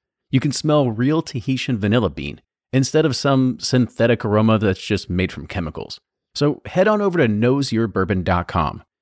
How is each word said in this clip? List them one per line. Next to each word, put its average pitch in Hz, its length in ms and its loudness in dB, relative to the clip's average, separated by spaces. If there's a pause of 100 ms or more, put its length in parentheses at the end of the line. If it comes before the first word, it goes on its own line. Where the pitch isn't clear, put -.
(300)
You 131 100 2
can 143 120 -2
smell 147 380 0
real 131 300 0
Tahitian 131 580 -4
vanilla 104 300 2
bean 73 320 -8 (320)
instead 135 320 2
of 139 100 0
some 131 460 2
synthetic 117 640 0
aroma 110 340 4
that's 98 260 0
just - 260 -4
made 90 200 0
from - 160 -12
chemicals. - 540 -10 (340)
So 147 300 -2
head - 240 0
on 214 140 0
over 180 160 0
to 131 100 4
nose 123 440 0
your 113 160 0
bourbon 95 340 -2
dot 87 260 -2
com 78 340 -4 (200)